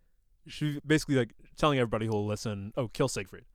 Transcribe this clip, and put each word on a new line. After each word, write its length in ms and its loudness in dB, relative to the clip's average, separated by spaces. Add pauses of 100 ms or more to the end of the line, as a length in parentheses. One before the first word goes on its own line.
(460)
she's 400 -4
basically, 300 2
like, 180 0 (220)
telling 220 4
everybody 280 2
who'll 200 0
listen, 500 -4
"Oh, 120 -2
kill 200 0
Siegfried. 360 -8 (100)